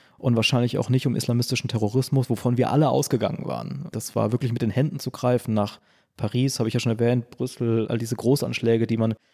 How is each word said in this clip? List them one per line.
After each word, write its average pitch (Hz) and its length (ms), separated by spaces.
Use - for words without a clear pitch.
und 120 180
wahrscheinlich 120 420
auch - 120
nicht 127 180
um 120 80
islamistischen 120 520
Terrorismus, 120 640
wovon 120 280
wir 120 140
alle 143 180
ausgegangen 123 560
waren. 62 460
Das - 240
war 110 160
wirklich 123 200
mit 117 100
den 113 100
Händen 143 280
zu - 100
greifen 123 440
nach 104 260
Paris, 123 420
habe 110 80
ich 113 60
ja 123 60
schon 117 120
erwähnt, 117 380
Brüssel, 113 580
all 117 100
diese 113 180
Großanschläge, 113 720
die 113 100
man 113 160